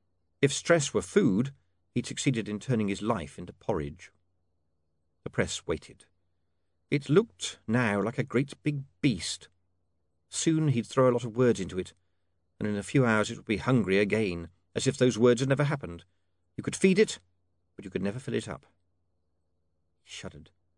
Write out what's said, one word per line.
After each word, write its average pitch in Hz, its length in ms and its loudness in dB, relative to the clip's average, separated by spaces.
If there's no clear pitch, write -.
If 139 120 4
stress - 400 2
were 104 80 0
food, 131 520 2
he'd 120 120 -2
succeeded 113 420 -4
in 104 120 -6
turning 110 280 -2
his 98 140 -4
life 101 360 -4
into 87 160 -14
porridge. 76 580 -8
The - 60 -10
press - 360 -6
waited. - 400 -6
It 143 180 -2
looked - 580 0
now 110 340 2
like 110 160 -2
a 117 60 -2
great - 380 -2
big 147 220 -4
beast. - 460 -2
Soon 160 400 0
he'd 113 180 0
throw 131 220 4
a - 40 4
lot 120 100 -2
of 110 120 -8
words 120 240 4
into 92 200 -6
it, - 140 -8
and 104 80 -2
in 104 100 -2
a 101 60 -6
few 135 220 2
hours 107 240 2
it 117 80 -10
would - 80 -20
be 104 120 -2
hungry 98 420 2
again, 95 500 0
as 113 120 -2
if 131 80 0
those 127 220 2
words 120 240 6
had 135 80 0
never 139 160 2
happened. 87 400 -6
You - 60 -10
could - 140 -4
feed 190 240 4
it, - 200 2
but 98 80 -18
you 98 60 -12
could 92 140 -6
never 101 160 -4
fill 117 160 -8
it 113 120 -4
up. - 200 -12
He - 80 -20
shuddered. 82 400 -16